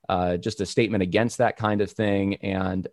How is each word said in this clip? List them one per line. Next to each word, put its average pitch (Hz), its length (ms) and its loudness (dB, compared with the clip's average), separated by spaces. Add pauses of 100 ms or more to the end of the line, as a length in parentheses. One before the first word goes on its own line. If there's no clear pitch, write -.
uh, 90 280 2
just 101 240 -6
a 95 40 0
statement 104 380 0
against 101 340 0
that 117 200 2
kind 104 240 2
of 95 100 -2
thing. 101 440 0
And, 95 580 -2